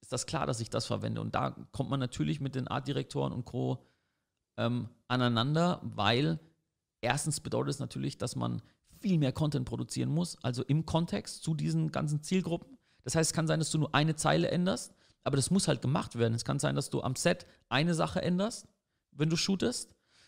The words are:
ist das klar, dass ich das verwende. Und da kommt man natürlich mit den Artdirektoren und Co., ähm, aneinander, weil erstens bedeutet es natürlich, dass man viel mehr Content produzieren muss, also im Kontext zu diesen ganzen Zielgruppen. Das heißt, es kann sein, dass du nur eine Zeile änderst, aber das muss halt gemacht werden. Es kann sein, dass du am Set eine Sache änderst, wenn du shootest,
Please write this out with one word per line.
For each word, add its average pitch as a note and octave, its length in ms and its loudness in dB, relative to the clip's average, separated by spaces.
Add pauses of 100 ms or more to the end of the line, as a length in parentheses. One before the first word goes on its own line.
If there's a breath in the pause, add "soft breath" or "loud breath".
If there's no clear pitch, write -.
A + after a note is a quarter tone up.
ist - 80 -8
das - 140 -4
klar, D3 200 -2
dass B2 140 0
ich A2+ 80 -4
das A#2 160 -2
verwende. A2 380 -2
Und A2 120 -6
da C3+ 180 0 (200)
kommt - 160 -4
man C#3 100 -2
natürlich C#3+ 400 -2
mit C3+ 160 -6
den B2+ 140 -4
Artdirektoren C#3 640 -2
und A#2+ 140 -6
Co., B2+ 360 -2 (760 soft breath)
ähm, A#2 320 -2 (180)
aneinander, B2+ 720 2
weil A#2 560 2 (640)
erstens C#3+ 400 0
bedeutet B2+ 300 -2
es C#3+ 100 -4
natürlich, C3+ 380 -6
dass - 180 -4
man A#2+ 240 -2 (400 soft breath)
viel F#3 180 2
mehr C3+ 140 4
Content D3 340 0
produzieren B2 440 -2
muss, E3 340 0
also B2+ 180 -2
im D#3 220 2
Kontext - 580 -2
zu D#3+ 120 0
diesen D#3+ 360 0
ganzen D3 320 -2
Zielgruppen. F3 560 -2 (240 soft breath)
Das - 120 -6
heißt, D#3+ 160 4
es - 40 -4
kann D#3+ 120 2
sein, D#3+ 120 2
dass D#3 120 0
du D#3+ 80 0
nur D3 160 0
eine D#3 200 4
Zeile D#3 360 2
änderst, F3+ 440 0 (300 soft breath)
aber C#3+ 120 0
das C#3 140 2
muss F#3+ 180 4
halt C3+ 120 2
gemacht B2+ 380 -2
werden. A2+ 160 4
Es A2+ 100 -4
kann C#3 140 0
sein, C#3 180 0
dass - 140 -2
du C3+ 120 -2
am B2+ 140 -2
Set - 300 0 (240 soft breath)
eine D#3+ 240 2
Sache E3 260 0
änderst, F#3 480 -2 (420)
wenn D3 200 2
du E3 60 2
shootest, - 600 0 (320 soft breath)